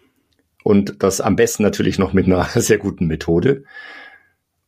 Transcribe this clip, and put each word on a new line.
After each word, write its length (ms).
Und 400
das 180
am 140
besten 280
natürlich 360
noch 140
mit 120
einer 200
<laughs> 100
sehr 220
guten 300
Methode. 560